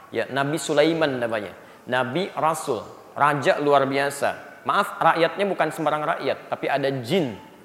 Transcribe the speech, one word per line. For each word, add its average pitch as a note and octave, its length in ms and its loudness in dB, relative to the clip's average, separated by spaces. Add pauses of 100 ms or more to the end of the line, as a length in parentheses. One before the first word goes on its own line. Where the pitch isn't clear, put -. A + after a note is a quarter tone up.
(120)
Ya, A2 160 -2
Nabi C#3 320 -2
Sulaiman D3+ 640 2
namanya. G#2+ 320 -4 (320)
Nabi B2+ 480 0
rasul, C#3+ 480 -2 (320)
raja C#3+ 480 2
luar C#3 240 4
biasa. C3+ 800 -2
Maaf, F#3 320 0
rakyatnya E3 480 2
bukan E3 240 0
sembarang D3+ 320 -2
rakyat, D3 480 -4
tapi C3 160 -4
ada C#3 320 0
jin, B2+ 400 -2 (240)